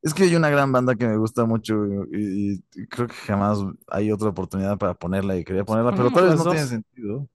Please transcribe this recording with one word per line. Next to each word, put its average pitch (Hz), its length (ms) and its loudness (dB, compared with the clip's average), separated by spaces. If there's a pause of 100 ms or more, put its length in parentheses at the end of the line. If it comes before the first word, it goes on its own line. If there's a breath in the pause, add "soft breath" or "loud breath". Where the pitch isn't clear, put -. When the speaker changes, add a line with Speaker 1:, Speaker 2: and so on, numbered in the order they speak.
Speaker 1:
Es 151 120 -4
que 185 100 2
hay 170 120 4
una 156 140 4
gran 139 220 4
banda 127 220 2
que 117 120 -2
me 107 100 0
gusta 110 300 0
mucho 110 280 0 (380)
y, 101 500 -4 (120)
y - 120 -14
creo 120 220 -4
que 113 60 -14
jamás 101 440 0 (300)
hay 107 240 0
otra 104 160 0
oportunidad 95 500 -4
para 90 160 -2
ponerla 95 420 -2
y 82 80 -4
quería 95 200 -2
ponerla, 113 300 0
pero 123 180 2
Speaker 2:
Ponemos - 0 -
Speaker 1:
tal 175 140 6
vez 170 80 6
Speaker 2:
las - 20 4
Speaker 1:
no 165 100 0
tiene 160 200 0
Speaker 2:
dos. - 0 -
Speaker 1:
sentido. 120 680 -8